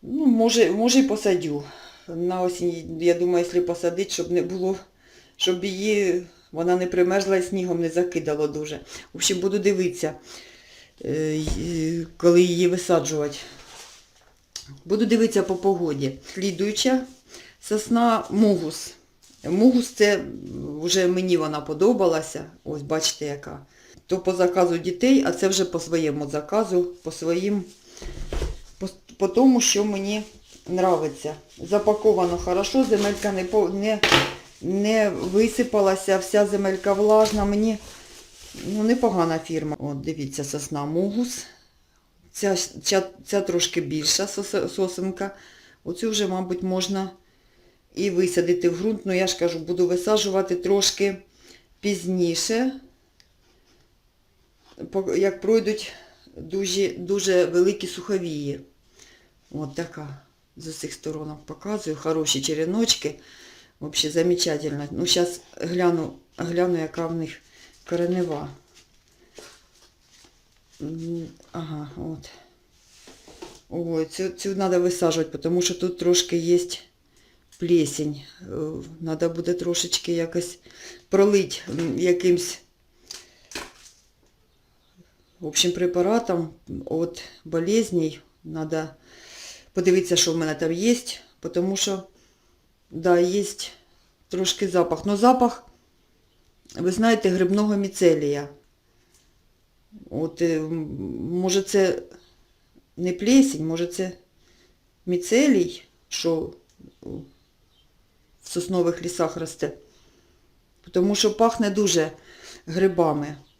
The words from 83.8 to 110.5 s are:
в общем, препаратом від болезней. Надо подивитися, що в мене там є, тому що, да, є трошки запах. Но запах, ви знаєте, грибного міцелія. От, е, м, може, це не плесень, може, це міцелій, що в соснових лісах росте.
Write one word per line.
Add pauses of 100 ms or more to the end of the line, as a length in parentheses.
в
общем,
препаратом (200)
від (220)
болезней. (240)
Надо (880)
подивитися,
що
в
мене
там
є, (560)
тому
що, (840)
да,
є (840)
трошки
запах.
Но
запах, (1080)
ви
знаєте,
грибного
міцелія. (1600)
От,
е,
м,
може,
це (960)
не
плесень,
може,
це (920)
міцелій, (260)
що (1900)
в
соснових
лісах
росте. (1120)